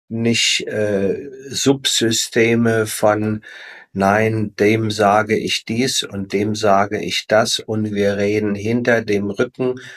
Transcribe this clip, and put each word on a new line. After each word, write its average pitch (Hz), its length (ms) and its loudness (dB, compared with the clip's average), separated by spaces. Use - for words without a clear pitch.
nicht, 117 600 0
äh, 104 640 -2
Subsysteme 117 1400 2
von, 107 560 0
„Nein, 107 640 2
dem 110 320 4
sage 107 480 2
ich - 260 -4
dies 123 380 -2
und 98 300 -8
dem 104 240 0
sage 101 440 2
ich - 280 -4
das 113 320 2
und 107 340 -4
wir 101 220 2
reden 104 400 0
hinter 117 460 0
dem 101 280 -2
Rücken“, 127 460 -2